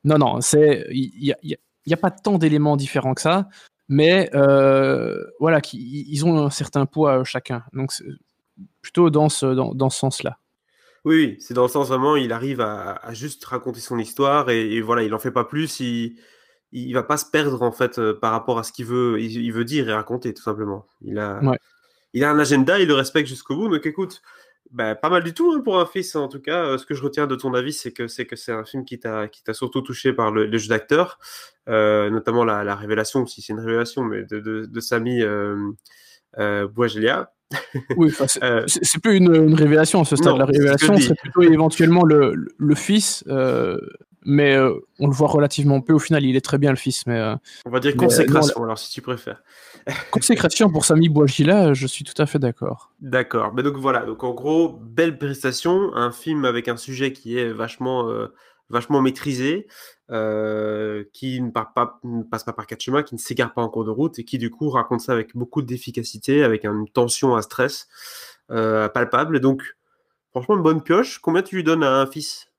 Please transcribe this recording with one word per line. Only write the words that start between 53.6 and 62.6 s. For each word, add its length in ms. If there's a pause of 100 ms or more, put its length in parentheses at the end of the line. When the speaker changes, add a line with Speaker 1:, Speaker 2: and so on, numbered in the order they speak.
Speaker 2:
donc 160
voilà, 260
donc 180
en 120
gros, 440
belle 400
prestation, 760
un 180
film 320
avec 240
un 80
sujet 380
qui 240
est 120
vachement, 600
euh, 180 (400)
vachement 320
maîtrisé, 680 (440)
euh, 920 (100)
qui 260
ne 100
part 220
pas, 320
ne 180
passe 220
pas 80
par 140